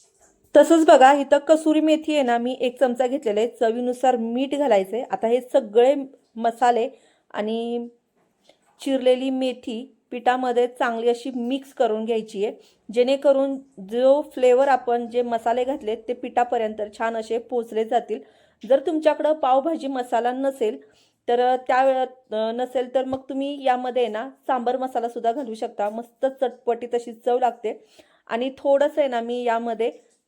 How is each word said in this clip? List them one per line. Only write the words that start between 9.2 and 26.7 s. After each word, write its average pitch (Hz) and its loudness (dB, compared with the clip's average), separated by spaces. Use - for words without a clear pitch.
मेथी 254 -6
पिठामध्ये 247 0
चांगली 240 -2
अशी 240 -4
मिक्स 254 -6
करून 220 0
घ्यायची 220 -4
आहे, 254 -8
जेणेकरून 269 2
जो 262 2
फ्लेवर 262 2
आपण 240 0
जे 240 -2
मसाले 240 -2
घातले, 247 -4
ते 233 -8
पिठापर्यंत 240 -2
छान 226 -4
असे 226 -4
पोचले 226 -4
जातील. 220 -2
जर 269 6
तुमच्याकडं 311 0
पावभाजी 277 0
मसाला 247 -2
नसेल, 269 -4
तर, 240 2
अ, 247 2
त्या 254 0
वेळात, 262 -2
अ, 220 -2
नसेल, 254 -4
तर 262 0
मग 262 -6
तुम्ही 277 -6
यामध्ये 247 -2
ना, 220 -8
सांबर 247 -2
मसाला 247 -4
सुद्धा 233 -4
घालू 233 -8
शकता. 220 -6
मस्त 233 -8
चटपटीत 240 -4